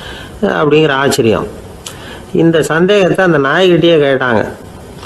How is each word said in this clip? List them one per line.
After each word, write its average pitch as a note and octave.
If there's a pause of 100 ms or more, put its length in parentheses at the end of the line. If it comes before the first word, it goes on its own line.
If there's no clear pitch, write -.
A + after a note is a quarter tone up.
(420)
அப்படிங்கிற D#3
ஆச்சரியம். C3+ (840)
இந்த E3
சந்தேகத்தை F#3
அந்த E3
நாய்கிட்டயே E3
கேட்டாங்க C3 (600)